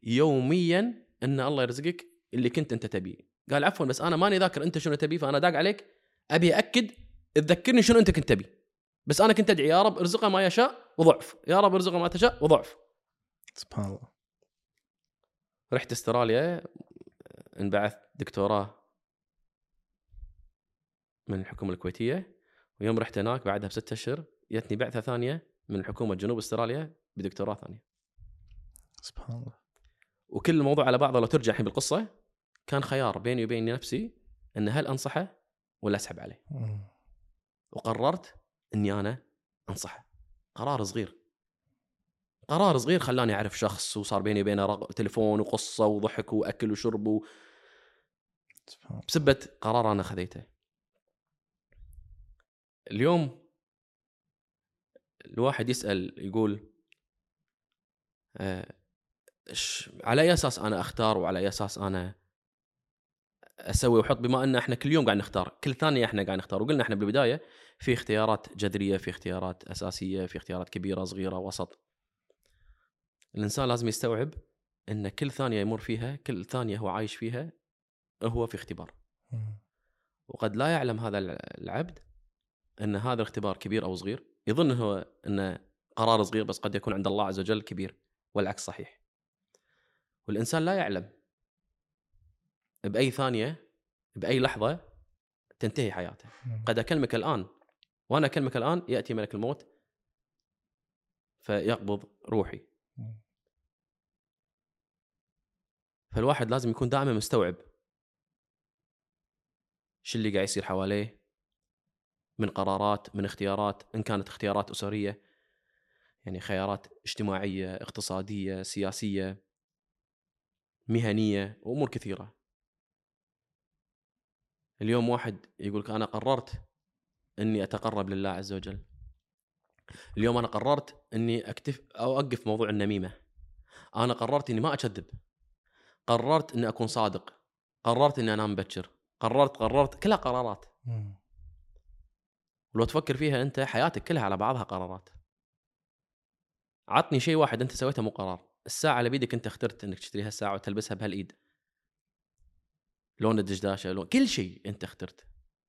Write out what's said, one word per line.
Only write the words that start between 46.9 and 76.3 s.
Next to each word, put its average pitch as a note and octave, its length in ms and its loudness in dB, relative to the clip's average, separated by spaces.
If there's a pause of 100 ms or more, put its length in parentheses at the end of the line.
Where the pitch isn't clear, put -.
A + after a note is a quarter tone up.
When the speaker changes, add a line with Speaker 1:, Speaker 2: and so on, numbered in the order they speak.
Speaker 1:
و- G#2+ 180 0 (1400)
Speaker 2:
سبحان - 240 -18
الله. A2 160 -12
Speaker 1:
بسبة C#3+ 420 4 (120)
قرار A2 300 2
أنا G2+ 120 2
خذيته. F2+ 400 -8 (2500)
اليوم D3 580 2 (1800)
الواحد A#2+ 440 -2
يسأل G2+ 480 -4
يقول، G#2 520 -2 (1700)
آه، F#2 360 -8 (760)
إيش، - 400 -6 (140)
على B2 180 4
أي E3+ 120 8
أساس D3 260 0
أنا G#2+ 200 0
أختار A2 380 2
وعلى F2+ 220 0
أي G2 80 0
أساس G2 300 -4
أنا F#2+ 380 -4 (1400)
أسوي A#2 400 4
وأحط، B2 180 4
بما B2 260 2
أن C3+ 120 4
إحنا B2 200 0
كل C#3+ 160 -2
يوم D3+ 140 6
قاعد G#2 120 6
نختار، G2 460 -4
كل C3+ 120 -2
ثانية C#3 300 2
إحنا G2+ 180 0
قاعد F#2+ 140 -2
نختار. F#2+ 260 -4
وقلنا C3+ 200 2
إحنا A2 120 -2
بالبداية A#2 460 2 (380)
في C3 140 0
اختيارات G#2+ 640 0
جذرية، G2 400 0
في - 120 -10
اختيارات F#2 540 -6
أساسية، F#2 640 -6
في F2 120 -10
اختيارات F2+ 320 -8
كبيرة، F#2+ 340 -4
صغيرة، F#2 340 -6
وسط. F#2 420 -8 (1600)
الإنسان G#2+ 320 -2
لازم A#2+ 200 0
يستوعب A#2 460 -2 (560)
أن G#2 200 -4
كل C#3 220 -6
ثانية A#2+ 300 -2
يمر A2 160 -2
فيها، A#2+ 380 -6
كل A2 300 -8